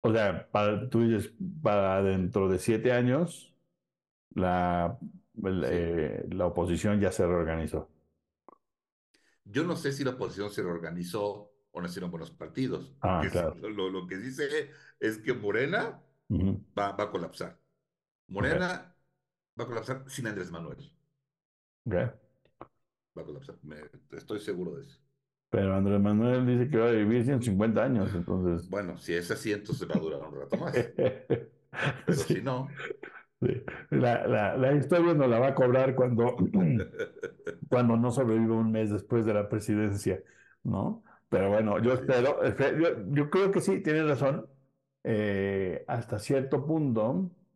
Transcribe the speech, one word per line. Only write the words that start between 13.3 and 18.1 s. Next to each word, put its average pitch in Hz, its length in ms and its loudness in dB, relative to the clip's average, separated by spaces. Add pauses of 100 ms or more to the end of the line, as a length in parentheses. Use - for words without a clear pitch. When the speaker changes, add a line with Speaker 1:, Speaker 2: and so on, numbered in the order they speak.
Speaker 1:
claro. 85 220 0
Speaker 2:
lo, 92 140 -10
lo, 95 200 -4
lo 92 180 -8
que 92 100 -10
sí 120 140 -10
sé 143 400 -6 (280)
es 110 200 -2
que 120 140 -4
Morena 113 680 -2 (280)
Speaker 1:
Ujú. 95 320 0 (160)
Speaker 2:
va, 101 160 0
va 104 120 -2
a - 60 -8
colapsar. 90 400 -8
Speaker 1:
Ok. - 840 -20